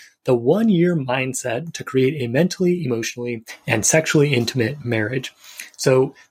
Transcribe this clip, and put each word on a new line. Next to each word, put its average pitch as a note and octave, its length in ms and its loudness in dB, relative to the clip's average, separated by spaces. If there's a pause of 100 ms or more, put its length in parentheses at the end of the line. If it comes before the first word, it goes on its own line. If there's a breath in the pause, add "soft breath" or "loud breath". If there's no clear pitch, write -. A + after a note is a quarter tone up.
(240 loud breath)
the C3 100 2
one-year F3 600 4
mindset C3 760 -4
to - 100 -10
create C3 400 0
a B2 40 -2
mentally, F3 580 0
emotionally, A#2+ 580 -6 (240 loud breath)
and A2+ 200 0
sexually D3+ 480 2
intimate A#2+ 500 -2
marriage. A#2 480 -4 (460 loud breath)
So C3 360 2 (160 soft breath)